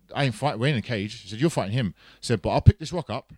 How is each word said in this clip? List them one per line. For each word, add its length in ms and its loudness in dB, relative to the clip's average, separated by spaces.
I 100 -2
ain't 100 -2
fight, 240 -4
we're 100 -2
in 80 0
a 60 -2
cage." 400 -6
He 60 -20
said, 120 -12
"You're 100 2
fighting 220 -4
him." 240 -2
I 60 -20
said, 220 -2
"But 80 -2
I'll 100 2
pick 180 10
this 140 -10
rock 160 -6
up. 300 -10